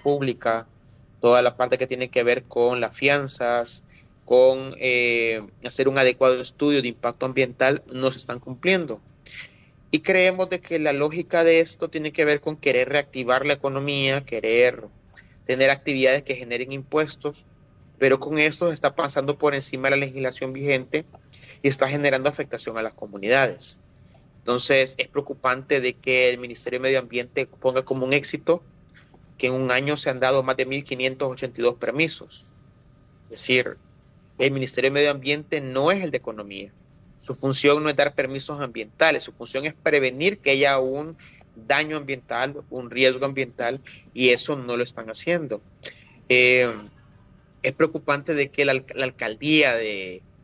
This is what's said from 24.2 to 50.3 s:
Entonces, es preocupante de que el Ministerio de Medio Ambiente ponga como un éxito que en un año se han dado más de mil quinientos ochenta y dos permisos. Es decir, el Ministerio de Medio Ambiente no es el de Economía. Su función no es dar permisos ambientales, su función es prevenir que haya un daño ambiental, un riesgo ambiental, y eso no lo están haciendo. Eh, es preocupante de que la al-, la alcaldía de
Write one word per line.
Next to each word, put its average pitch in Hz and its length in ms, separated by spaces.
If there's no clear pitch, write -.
Entonces, 131 580
es - 120
preocupante 135 760
de 123 120
que 127 360
el 123 80
Ministerio 123 400
de 127 60
Medio 131 160
Ambiente 120 460
ponga 131 380
como 131 220
un 135 80
éxito 151 480
que 127 120
en 127 40
un 131 180
año 139 260
se 143 140
han 127 100
dado 131 220
más 127 140
de 131 80
mil 135 200
quinientos 131 460
ochenta 123 300
y 117 40
dos 120 100
permisos. - 720
Es - 160
decir, - 360
el 135 120
Ministerio 131 400
de 139 40
Medio 147 160
Ambiente 143 500
no 135 320
es 196 100
el 165 80
de 135 60
Economía. 101 560
Su - 140
función 143 480
no 151 80
es 139 60
dar 143 180
permisos 139 460
ambientales, 131 600
su - 100
función 135 340
es 156 80
prevenir 147 640
que - 120
haya 139 280
un 143 380
daño 151 440
ambiental, 135 720
un 123 200
riesgo 127 360
ambiental, 131 540
y 123 160
eso 123 260
no 120 220
lo 123 40
están 113 280
haciendo. 143 500
Eh, 127 420
es 131 120
preocupante 151 580
de 143 160
que 143 160
la 139 80
al-, 131 220
la 135 100
alcaldía 127 720
de 98 480